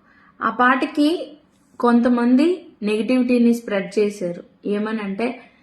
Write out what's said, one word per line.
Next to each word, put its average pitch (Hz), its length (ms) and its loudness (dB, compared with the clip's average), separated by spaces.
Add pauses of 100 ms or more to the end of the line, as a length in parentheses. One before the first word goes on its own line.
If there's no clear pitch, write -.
(420)
ఆ 226 80 -2
పాటకి 285 840 0 (440)
కొంతమంది 247 880 2 (160)
నెగిటివిటీని 233 720 2
స్ప్రెడ్ 202 440 -4
చేశారు. 202 440 -4 (240)
ఏమనంటే, 214 720 -6 (220)